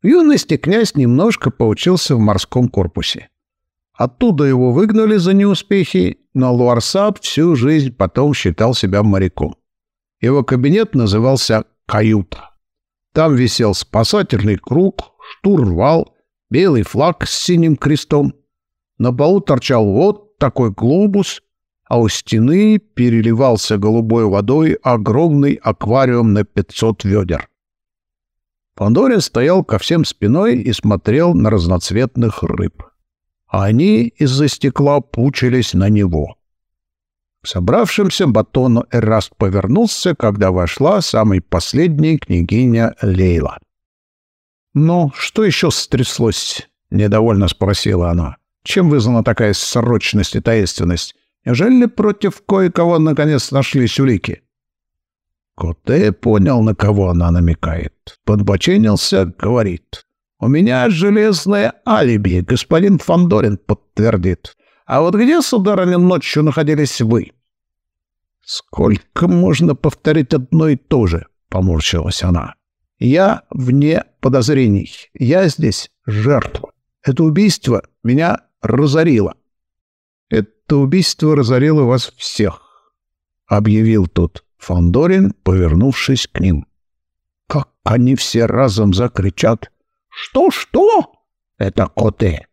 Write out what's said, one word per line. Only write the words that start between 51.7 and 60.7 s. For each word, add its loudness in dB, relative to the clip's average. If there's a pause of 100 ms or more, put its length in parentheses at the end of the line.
против -2
кое-кого 0
наконец 0
нашлись 0
улики?» -2 (1120)
Коте 0
понял, 2
на 2
кого 0
она 2
намекает. -2
Подбоченился, 0
говорит: -4 (340)
«У -2
меня 2